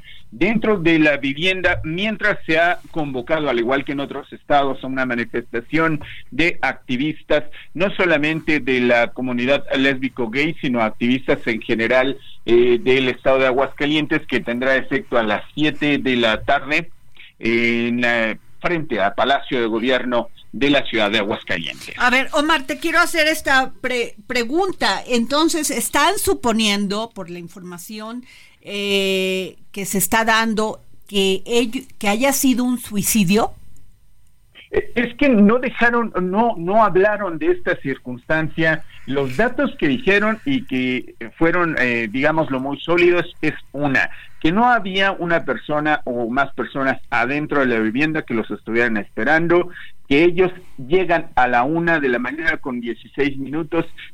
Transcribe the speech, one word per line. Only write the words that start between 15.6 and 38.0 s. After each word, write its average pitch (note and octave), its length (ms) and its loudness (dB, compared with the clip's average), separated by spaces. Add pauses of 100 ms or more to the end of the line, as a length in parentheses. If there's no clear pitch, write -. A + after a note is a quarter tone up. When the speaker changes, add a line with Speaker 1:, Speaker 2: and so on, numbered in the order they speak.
Speaker 1:
de B2 180 0
la A2 280 2
tarde D3 460 0 (480)
en, A#2 680 0
eh, A2+ 340 0 (220)
frente E3 380 -2
al G2 160 0
Palacio B2+ 460 0
de A#2 60 0
Gobierno A#2+ 640 0 (240)
de C3+ 180 0
la C#3+ 160 4
ciudad G#2+ 240 0
de A2 80 2
Aguascalientes. F2+ 800 -6
Speaker 2:
A A#3+ 100 2
ver, C4 240 2
Omar, D4+ 300 2
te - 160 -6
quiero E4 200 0
hacer E4 280 2
esta C4+ 460 2 (100)
pre-, B3 320 -4 (120)
pregunta. B3 800 0
Entonces, D4 640 0
¿están D4+ 480 0
suponiendo, G#3+ 960 0
por F3+ 140 -12
la F3 100 -12
información, G3+ 840 -14 (380)
eh, F#3+ 960 -2 (140)
que G3 140 -10
se G3 140 -2
está A3 260 2
dando, A3 560 2 (260)
que F#3+ 380 0
ello-, A#3+ 380 0 (160)
que G#3 100 -2
haya A#3+ 240 2
sido B3+ 320 2
un B3 140 0
suicidio? G#3 760 2 (1160)
Speaker 1:
Eh, - 240 -2
es A#3 220 -2
que C#4+ 120 4
no G#3+ 300 8
dejaron, A#3 520 0 (120)
no, G#3+ 340 2
no F#3 260 2
hablaron G3 560 2
de D#3 100 0
esta F3+ 340 0
circunstancia. D#3 1000 -2 (220)